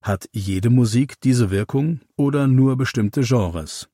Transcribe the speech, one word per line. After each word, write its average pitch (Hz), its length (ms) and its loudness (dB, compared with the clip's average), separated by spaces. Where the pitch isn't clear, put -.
Hat - 320 -4
jede 98 380 -2
Musik 123 500 2
diese 123 300 2
Wirkung 135 500 -2
oder 143 320 0
nur 131 300 4
bestimmte 123 460 -2
Genres? 92 720 -2